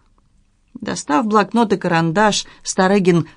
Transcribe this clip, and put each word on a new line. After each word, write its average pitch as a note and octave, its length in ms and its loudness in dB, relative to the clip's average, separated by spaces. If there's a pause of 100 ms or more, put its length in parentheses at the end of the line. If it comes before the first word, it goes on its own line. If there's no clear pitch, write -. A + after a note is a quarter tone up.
(720)
Достав - 540 -4
блокнот G#3 440 0
и F#3+ 60 2
карандаш, F3 680 0 (180)
Старыгин F#3 720 2